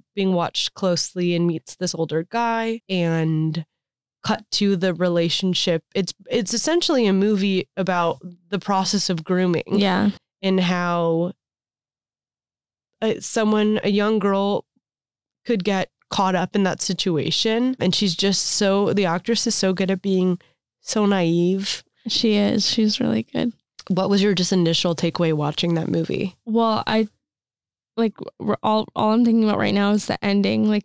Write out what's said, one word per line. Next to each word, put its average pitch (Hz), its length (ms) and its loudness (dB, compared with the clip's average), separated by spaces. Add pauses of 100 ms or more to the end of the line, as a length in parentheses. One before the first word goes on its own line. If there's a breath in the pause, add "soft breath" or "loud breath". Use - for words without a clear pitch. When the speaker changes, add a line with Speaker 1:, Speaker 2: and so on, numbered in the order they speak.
(140)
Speaker 1:
being 190 200 0
watched - 400 -2
closely, 175 600 -2
and 170 140 2
meets - 260 -4
this 180 220 -4
older 160 260 -2
guy 226 640 -4
and 160 760 0 (580)
cut - 300 -4
to 196 240 2
the 180 180 0
relationship. 170 880 0 (140)
It's, 190 180 -2 (160)
it's 233 240 -2
essentially 311 520 2
a 190 60 4
movie 196 640 2
about 185 420 0 (320)
the 202 100 -4
process 190 500 0
of 160 140 -4
grooming. 180 420 0
Speaker 2:
Yeah. 202 440 2 (320)
Speaker 1:
And 190 180 2
how, 175 720 0 (1700)
uh, 220 180 0
someone, 214 640 0
a 202 80 0
young 208 280 2
girl 196 460 0 (800)
could 196 200 -2
get 196 260 -2 (200)
caught 190 240 2
up 180 200 -2
in 202 100 2
that - 180 -2
situation. 220 960 -2
And 185 140 0
she's 190 200 0
just 190 300 0
so, 202 480 0
the 196 140 2
actress 180 400 -2
is 220 80 0
so 190 180 0
good 185 180 -2
at 190 120 -4
being 185 380 2 (400 soft breath)
so 214 260 -2
naive. 185 760 2 (260)
Speaker 2:
She 214 260 2
is. 208 340 2
She's 214 320 0
really 220 220 0
good. - 300 -4 (360)
Speaker 1:
What 190 220 0
was 202 120 4
your 202 120 2
just 180 180 0
initial 170 420 2
takeaway 165 380 0
watching 151 420 -2
that 160 140 -2
movie? 170 560 -2
Speaker 2:
Well, 226 420 0
I, 220 220 0 (880)
like, 226 180 0 (240)
we're - 240 -2
all, 214 320 0
all 214 180 0
I'm 233 120 4
thinking 226 200 4
about 202 140 0
right 208 160 0
now 202 180 2
is 208 140 0
the - 180 -4
ending. 202 440 2
Like, 208 160 0